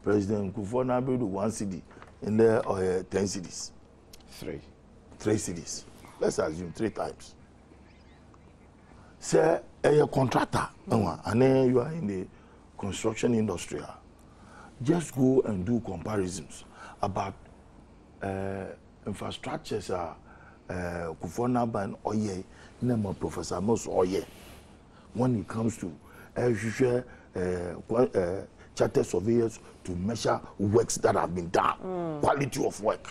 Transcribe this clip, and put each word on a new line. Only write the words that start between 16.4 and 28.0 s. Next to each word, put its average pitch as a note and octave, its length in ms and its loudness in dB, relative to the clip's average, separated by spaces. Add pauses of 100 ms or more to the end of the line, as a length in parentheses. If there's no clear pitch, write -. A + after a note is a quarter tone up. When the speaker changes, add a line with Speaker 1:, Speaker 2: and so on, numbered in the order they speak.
Speaker 1:
about, G2 320 -2 (920)
uh, G2 420 -4 (400)
infrastructures, G#2+ 840 -8
uh, F2 240 -4 (580)
uh, F2 440 -4
Kufuor A#2 360 -2
Naba A#2+ 280 0
and G2+ 160 -4 (100)
Oye, G#2+ 380 -2 (380)
name A#2+ 240 2
of F2+ 140 -4
Professor F2 380 -4
Amos G2+ 300 0
Oye, F#2 360 2 (880)
when A#2+ 280 2
it E2+ 60 -8
comes A2+ 300 -2
to, F#2+ 140 -8 (460)
uh, A#2+ 100 2
usual, B2 560 2 (320)
uh, F#2+ 40 -2 (480)
qua-, A#2 260 4